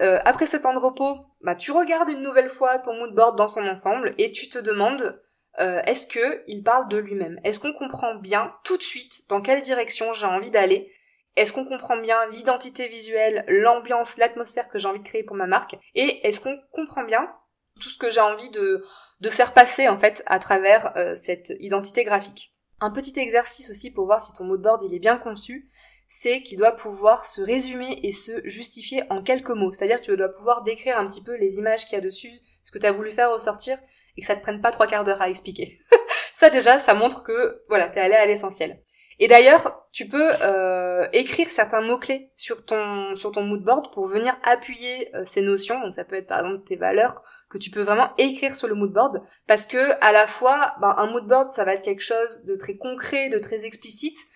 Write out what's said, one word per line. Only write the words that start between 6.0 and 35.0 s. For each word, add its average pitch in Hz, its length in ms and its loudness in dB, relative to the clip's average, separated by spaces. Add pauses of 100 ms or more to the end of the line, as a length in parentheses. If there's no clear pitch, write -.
que 247 400 -4
il 208 160 -12
parle 240 260 2
de 208 80 -2
lui-même ? 196 480 -6
Est-ce 214 160 -2
qu'on 294 120 -6
comprend 262 440 -8
bien 202 380 -2 (100)
tout 370 120 -2
de - 60 -6
suite - 460 -6
dans 202 120 0
quelle 262 220 2
direction 233 500 -4
j'ai 208 140 -4
envie 190 240 -2
d'aller ? 196 400 2 (460)
Est-ce 208 160 2
qu'on 262 120 -6
comprend 254 320 -4
bien 226 340 0
l'identité 254 580 -4
visuelle, 220 600 -2
l'ambiance, 233 680 2
l'atmosphère 233 520 -2
que 214 100 -10
j'ai 196 100 -4
envie 196 120 -6
de 202 40 -20
créer 220 200 -8
pour 202 120 -14
ma 190 100 -4
marque ? - 300 -2 (180)
Et 269 320 0
est-ce 214 140 0
qu'on 277 180 -8 (140)
comprend 302 320 -8
bien 233 260 -2 (500)
tout - 80 -12
ce - 100 -10
que 240 120 -4
j'ai 226 100 2
envie 214 300 0
de, 196 340 -2 (360)
de 214 100 -4
faire 240 220 2
passer, 254 360 6
en 202 100 2
fait, 214 280 2
à 185 120 0
travers, 196 580 2
euh, 175 180 -2
cette 175 440 -8
identité 196 460 -4
graphique ? - 500 -6 (260)
Un 214 100 -2
petit 269 280 -8
exercice 240 500 -2
aussi 220 220 -12
pour 196 160 -4
voir 220 160 2
si - 100 -14
ton 185 120 -14
mood 185 180 -4
board, 220 220 2
il 175 100 -8
est 180 60 -8
bien 220 160 2
conçu, 240 540 -14 (360)
c'est 254 360 -4
qu'il 214 160 -14
doit 226 180 4
pouvoir 214 480 0
se - 160 -8
résumer 254 640 -6
et 196 100 -4
se - 340 -8
justifier 233 640 -8
en 190 120 -6
quelques 262 280 -2
mots. 202 220 -2
C'est-à-dire 233 280 -2
que - 40 -16
tu 202 120 0
dois 190 120 -2
pouvoir 220 340 -2
décrire 226 360 -4
un 202 80 -2
petit 196 160 -12
peu 240 120 -12
les 196 240 -2
images 220 280 -2
qu'il 214 100 -8
y - 20 -4
a 190 60 -6
dessus, 190 260 -10 (320)
ce - 80 -20
que - 80 -14
t'as 208 140 2
voulu 214 180 -8
faire 240 220 2
ressortir, 226 460 -4 (380)
et - 40 -16
que - 60 -8
ça 208 100 0
te 202 60 -14
prenne 208 180 -8
pas 226 100 2
trois 220 160 2
quarts 208 180 -2